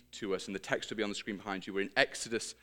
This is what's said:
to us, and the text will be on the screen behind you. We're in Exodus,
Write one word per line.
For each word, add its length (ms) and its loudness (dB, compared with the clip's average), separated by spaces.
to 220 0
us, 140 -2
and 60 -2
the 60 0
text 300 0
will 60 -2
be 80 2
on 40 2
the 60 -2
screen 220 -4
behind 300 -4
you. 60 -6
We're 100 2
in 140 0
Exodus, 680 2